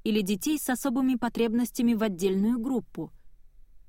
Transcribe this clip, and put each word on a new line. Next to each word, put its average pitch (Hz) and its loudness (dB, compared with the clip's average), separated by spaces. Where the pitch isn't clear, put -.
или 220 2
детей 208 0
с - -4
особыми 262 0
потребностями 233 0
в 208 0
отдельную 196 2
группу 226 -4